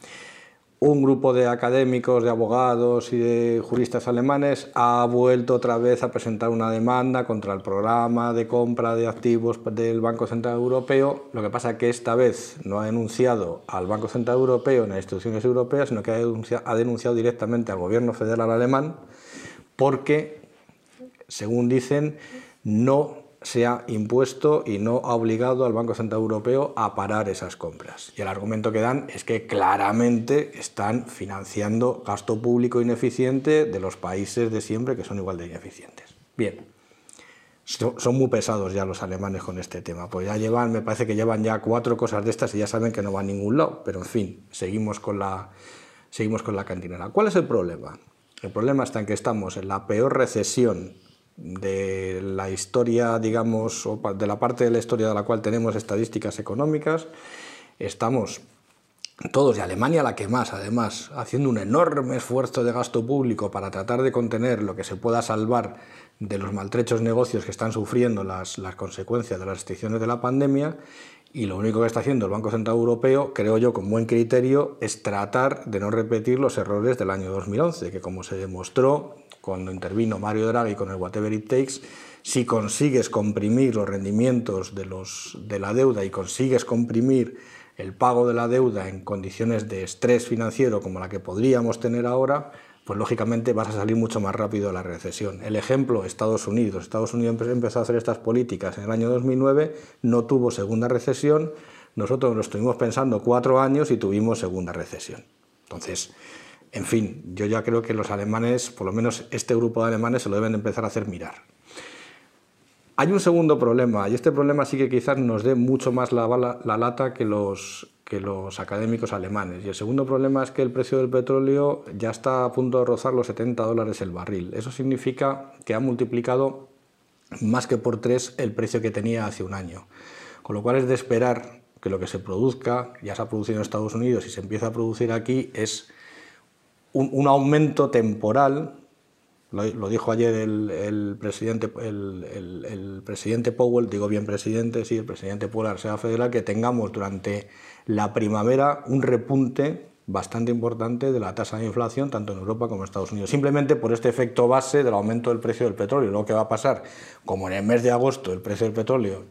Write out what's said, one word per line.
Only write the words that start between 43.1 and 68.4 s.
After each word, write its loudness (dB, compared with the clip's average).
va -2
a -2
ningún 0
lado. 0
Pero -6
en -10
fin, -4
seguimos -4
con -6
la, -6
seguimos -2
con -4
la -4
cantinela. -10
¿Cuál 2
es 2
el 4
problema? -2
El -8
problema 2
está -4
en -4
que -2
estamos -2
en -8
la -4
peor 2
recesión 0
de -4
la -4
historia, 2
digamos, 0
o -4
pa-, -2
de -2
la -2
parte 2
de 4
la 4
historia 0
de 0
la 0
cual 0
tenemos 0
estadísticas -4
económicas. -2
Estamos -2
todos, 4
y -4
Alemania 0
la 0
que -8
más, -2
además, -4
haciendo -2
un 0
enorme 0
esfuerzo -2
de 0
gasto -2
público 0
para -8
tratar -2
de 2
contener 0
lo -4
que -6
se -10
pueda 0
salvar 0
de -4
los -4
maltrechos -2
negocios 0
que -8
están -4
sufriendo 0
las, -8